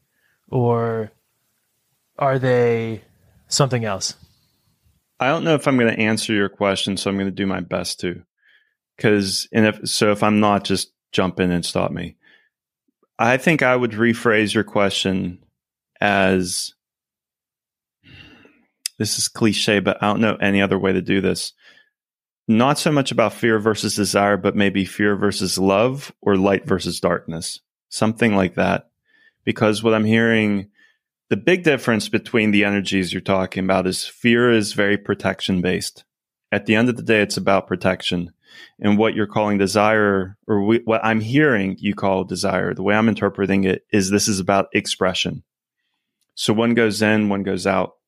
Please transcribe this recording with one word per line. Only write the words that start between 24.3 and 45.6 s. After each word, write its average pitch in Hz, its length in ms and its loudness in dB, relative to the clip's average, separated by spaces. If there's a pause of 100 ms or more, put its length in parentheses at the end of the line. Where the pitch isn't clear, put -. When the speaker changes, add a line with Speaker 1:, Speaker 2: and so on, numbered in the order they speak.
Speaker 2:
but 98 180 0
maybe 98 300 0
fear 104 300 0
versus 98 420 -2
love 113 540 0 (100)
or 101 140 2
light 98 300 2
versus 90 340 -4
darkness, 85 640 -6 (280)
something 110 460 0
like 95 200 0
that. 92 340 -2 (560)
Because 107 360 0
what 113 120 2
I'm 107 120 0
hearing, 110 640 0 (600)
the 107 80 0
big 175 260 0
difference 123 460 0
between 107 420 0
the 101 140 4
energies 95 480 -2
you're 90 80 -4
talking 95 420 -2
about 92 240 0
is - 180 -4
fear 120 460 2
is 107 220 0
very 101 240 0
protection 95 640 -4
based. - 420 -4 (480)
At 101 140 -2
the 107 100 2
end 120 140 2
of 117 80 -4
the 113 60 -12
day, 110 180 2
it's 101 160 -2
about 98 300 0
protection. 90 640 -4 (460)
And 104 180 2
what 110 180 2
you're 104 100 0
calling 104 320 -2
desire, 101 880 2
or 101 180 0
we, 113 220 2
what 110 180 0
I'm 110 180 0
hearing 113 580 0
you 101 160 -4
call 95 280 -2
desire, 95 500 -4
the 95 100 -8
way 101 100 0
I'm 110 160 2
interpreting 98 540 0
it 92 280 -2
is 95 180 2
this 101 180 0
is 101 120 -2
about 98 340 0
expression. - 720 -4 (920)